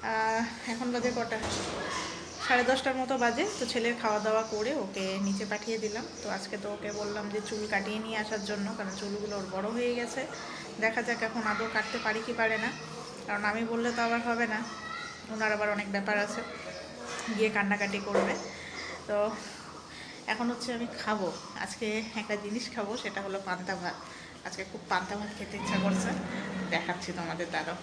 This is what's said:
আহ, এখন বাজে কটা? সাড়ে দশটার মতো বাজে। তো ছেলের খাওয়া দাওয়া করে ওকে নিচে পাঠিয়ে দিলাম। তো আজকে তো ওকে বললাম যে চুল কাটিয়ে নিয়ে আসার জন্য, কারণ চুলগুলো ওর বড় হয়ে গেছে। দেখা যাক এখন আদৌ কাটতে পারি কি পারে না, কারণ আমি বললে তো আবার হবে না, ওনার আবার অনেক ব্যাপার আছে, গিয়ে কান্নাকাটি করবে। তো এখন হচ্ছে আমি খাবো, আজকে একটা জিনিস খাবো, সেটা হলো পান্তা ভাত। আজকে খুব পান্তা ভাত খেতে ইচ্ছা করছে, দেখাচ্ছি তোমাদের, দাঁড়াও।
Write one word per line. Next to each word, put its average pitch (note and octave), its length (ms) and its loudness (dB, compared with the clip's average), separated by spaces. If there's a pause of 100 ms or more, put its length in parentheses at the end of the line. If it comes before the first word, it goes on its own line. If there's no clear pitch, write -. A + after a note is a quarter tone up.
(100)
আহ, A3 320 4 (300)
এখন A#3+ 220 -2
বাজে B3 240 4
কটা? A3+ 200 0 (1080)
সাড়ে B3 240 8
দশটার C4 300 4
মতো C4 140 2 (100)
বাজে। A#3+ 200 6 (140)
তো B3+ 140 0
ছেলের A#3 300 4
খাওয়া G#3+ 240 4
দাওয়া A3 160 6 (100)
করে G#3+ 180 2 (140)
ওকে G3 200 -2 (220)
নিচে G3 260 2
পাঠিয়ে A3 320 0
দিলাম। G#3+ 200 -2 (180)
তো G#3 40 -6 (100)
আজকে G3 260 -4
তো G#3 120 -4
ওকে G#3 160 -6 (100)
বললাম G#3 240 -2 (100)
যে G#3+ 140 0
চুল G#3+ 140 -2 (100)
কাটিয়ে G3+ 320 2
নিয়ে A3 200 -2
আসার G#3+ 260 -2
জন্য, G3 160 0 (120)
কারণ G3 220 -4
চুলগুলো G3+ 400 -2
ওর F#3 140 -4
বড় G3 220 0
হয়ে A#3+ 220 2
গেছে। A#3+ 220 -2 (600)
দেখা A3+ 240 4
যাক A#3 220 2
এখন A#3 140 0 (100)
আদৌ A3 220 2
কাটতে A3 320 2
পারি G#3+ 200 2
কি B3 140 -2
পারে A3 240 6
না, B3+ 60 2 (560)
কারণ G#3 240 0
আমি A3+ 120 2 (100)
বললে A#3 240 2
তো A#3 100 2
আবার A#3 220 4
হবে A#3 260 4
না, G#3+ 40 0 (760)
ওনার G#3+ 240 2
আবার G#3 200 2
অনেক G3+ 180 -2
ব্যাপার G3+ 220 2 (100)
আছে, A3 140 -4 (960)
গিয়ে A3 200 6
কান্নাকাটি G3+ 420 4 (100)
করবে। G3 260 4 (720)
তো G#3 80 2 (1160)
এখন A#3 200 2
হচ্ছে A#3+ 240 -4
আমি A#3 100 -2 (160)
খাবো, G3+ 260 2 (360)
আজকে A3 220 -4 (340)
একটা G#3+ 140 -2 (100)
জিনিস G#3+ 200 -2 (100)
খাবো, G#3 180 -2 (100)
সেটা G3 240 -4
হলো G3 120 -2 (100)
পান্তা F#3 320 -2
ভাত। F3 160 -4 (500)
আজকে F#3+ 240 -6
খুব - 200 -10
পান্তা F#3+ 300 2
ভাত G#3 180 -4
খেতে G#3 220 -6
ইচ্ছা F#3 240 0
করছে, - 260 4 (640)
দেখাচ্ছি F3 460 0
তোমাদের, E3 380 -2
দাঁড়াও। E3 260 -2